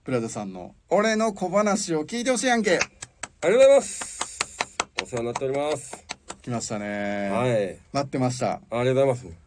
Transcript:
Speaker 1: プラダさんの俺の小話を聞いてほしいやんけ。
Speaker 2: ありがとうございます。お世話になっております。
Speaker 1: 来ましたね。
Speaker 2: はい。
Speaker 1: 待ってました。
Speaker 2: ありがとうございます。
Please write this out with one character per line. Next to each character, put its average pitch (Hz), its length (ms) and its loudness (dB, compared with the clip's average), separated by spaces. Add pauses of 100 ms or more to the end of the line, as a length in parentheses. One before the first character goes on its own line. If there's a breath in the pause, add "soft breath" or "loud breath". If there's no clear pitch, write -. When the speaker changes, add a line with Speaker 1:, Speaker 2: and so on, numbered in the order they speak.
Speaker 1:
プ - 80 -8
ラ 120 120 0
ダ 113 80 -4
さ 107 140 -8
ん 95 100 -10
の 92 200 -14 (140)
俺 214 280 4
の 220 180 0
小 185 160 -4
話 202 440 0
を 156 120 -2
聞 233 140 -6
い 240 40 -4
て 262 60 0
ほ 247 80 0
し 202 60 -2
い - 20 0
や 247 100 2
ん 226 60 2
け。 185 160 2
Speaker 2:
あ - 0 -
り - 0 -
が - 100 0 (540)
と 156 80 2
う - 20 6
ご 233 60 6
ざ 269 160 10
い - 20 10
ま 262 60 6
す。 - 960 -8 (240)
お - 20 -4
世 - 120 -8
話 117 40 -2
に 117 60 -4
な 120 60 -4
っ - 20 -4
て 139 100 -6
お 131 80 -2
り 139 60 -2
ま 147 180 -2
す。 - 300 -14 (340)
Speaker 1:
来 - 80 -16
ま 120 140 -4
し - 60 -8
た 110 100 -4
ね。 101 520 -4
Speaker 2:
は 113 160 0
い。 107 320 0 (140)
Speaker 1:
待 139 140 -2
っ - 20 -10
て 139 100 -6
ま 127 120 0
し 123 80 -8
た。 110 140 0
Speaker 2:
あ - 60 -6 (120)
り - 0 -
が 120 140 -2
と 131 80 2
う - 20 2
ご - 0 -
ざ 135 100 4
い 135 40 4
ま 123 80 2
す。 123 100 -14 (200)